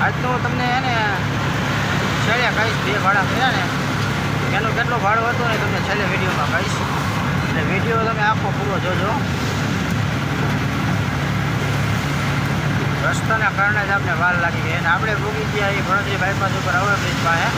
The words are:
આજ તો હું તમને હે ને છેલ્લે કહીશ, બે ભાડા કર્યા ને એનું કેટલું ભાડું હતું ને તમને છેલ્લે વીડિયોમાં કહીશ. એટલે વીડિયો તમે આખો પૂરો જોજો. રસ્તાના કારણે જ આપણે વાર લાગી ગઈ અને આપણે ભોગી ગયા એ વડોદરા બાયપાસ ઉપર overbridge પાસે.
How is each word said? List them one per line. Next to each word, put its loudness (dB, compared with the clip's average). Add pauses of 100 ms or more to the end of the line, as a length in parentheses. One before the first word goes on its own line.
આજ 2
તો -2
હું 0
તમને 0
હે 2
ને 0 (1300)
છેલ્લે 2
કહીશ, 0
બે 0 (100)
ભાડા 4
કર્યા 2
ને 0 (920)
એનું 0
કેટલું 0
ભાડું 2
હતું 0
ને 0
તમને 0
છેલ્લે 0
વીડિયોમાં 0
કહીશ. 0 (680)
એટલે 0
વીડિયો 0
તમે 0
આખો 2
પૂરો 0
જોજો. 0 (4000)
રસ્તાના 0
કારણે 2
જ 0
આપણે 0
વાર 2
લાગી 0
ગઈ 0
અને 0
આપણે 2
ભોગી -2
ગયા 0
એ -2
વડોદરા 0
બાયપાસ 0
ઉપર 0
overbridge 0
પાસે. 2 (100)